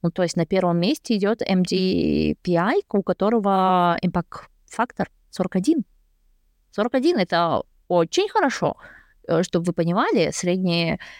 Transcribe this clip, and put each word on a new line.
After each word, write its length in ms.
Ну, 100
то 100
есть 160
на 80
первом 320
месте 400
идёт 240
M 220
D 800
P 140
I, 260
у 100
которого 1000
импакт-фактор 1080
сорок 240
один. 300
Сорок 240
один — 240
это 440
очень 420
хорошо. 480
Э, 160
чтобы 220
вы 80
понимали, 580
средний, 680